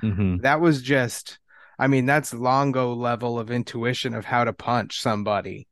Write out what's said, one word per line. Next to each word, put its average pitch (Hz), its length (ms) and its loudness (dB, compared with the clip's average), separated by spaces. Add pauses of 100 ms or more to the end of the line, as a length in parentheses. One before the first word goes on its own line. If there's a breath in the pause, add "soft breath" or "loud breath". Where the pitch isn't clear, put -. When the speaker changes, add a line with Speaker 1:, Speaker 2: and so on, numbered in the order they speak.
Speaker 1:
Mm-hmm. 95 380 2
Speaker 2:
That 143 200 4
was 156 200 4
just, 127 580 -2 (400 soft breath)
I 135 80 2
mean, 135 180 4
that's 147 280 2
Longo 127 600 0
level 120 460 -2
of 110 100 -6
intuition 120 640 -4
of 113 120 -8
how 123 180 2
to 117 100 0
punch - 480 -4
somebody 104 720 -2